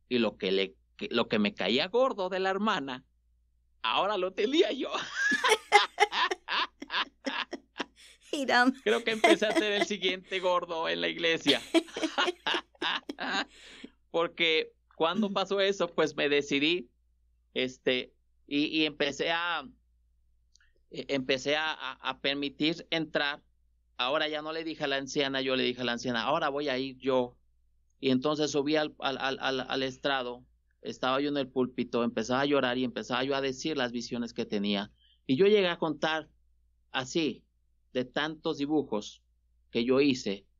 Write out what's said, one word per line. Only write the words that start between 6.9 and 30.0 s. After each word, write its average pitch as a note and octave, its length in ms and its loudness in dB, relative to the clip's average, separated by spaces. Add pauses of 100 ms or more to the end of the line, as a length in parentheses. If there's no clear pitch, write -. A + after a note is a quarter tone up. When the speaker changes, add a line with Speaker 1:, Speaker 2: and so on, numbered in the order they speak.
Speaker 2:
Irán. B3+ 400 4 (100)
Speaker 1:
Creo A#3 220 2
que A3+ 60 0
empecé A3 360 6
a G#3+ 60 0
ser G#3+ 200 2
el G3+ 140 0
siguiente F#3 540 -4
gordo F3 480 0
en E3+ 140 -2
la E3+ 60 0
iglesia. E3 520 0 (120)
<laughs> - 1800 -2 (600)
Porque E3 640 0 (240)
cuando F#3+ 360 0
pasó G3 280 0
eso, G3 340 0
pues D3 220 2
me D3+ 140 0
decidí, C#3+ 580 2 (640)
este, B2+ 640 -2 (320)
y, C#3+ 200 0
y D#3 200 0
empecé D3 440 -2
a, E3 380 -4 (1200)
e-, D#3 180 -12
empecé C3+ 480 0
a, D#3 160 -2
a, C3 200 -10
a - 280 -8
permitir C#3+ 720 -2
entrar. D#3 520 -2 (560)
Ahora D3+ 300 0
ya D3+ 120 -4
no D#3 120 -6
le D#3+ 120 -6
dije D#3 200 -6
a C#3+ 40 0
la C#3 80 0
anciana, C3+ 460 -2
yo C3 120 0
le B2+ 100 2
dije B2 180 -2
a - 20 -2
la A#2+ 80 0
anciana, A#2+ 300 -2
"Ahora D3+ 260 0
voy C#3+ 220 -2
a B2+ 80 -2
ir C3 180 -6
yo". B2+ 400 0 (640)
Y C3+ 100 2
entonces C#3+ 400 2
subí D3 260 2
al, D3+ 220 -2
al, C3+ 200 -2
al, C3+ 220 -2
al, C3+ 200 0
al C3 220 -4
estrado, C3 600 -4 (360)